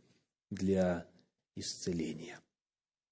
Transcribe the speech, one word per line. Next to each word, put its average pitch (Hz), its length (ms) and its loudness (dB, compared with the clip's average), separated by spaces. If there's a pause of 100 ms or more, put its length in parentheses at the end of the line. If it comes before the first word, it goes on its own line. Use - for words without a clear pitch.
(480)
для 92 580 2 (480)
исцеления? 82 880 -4 (720)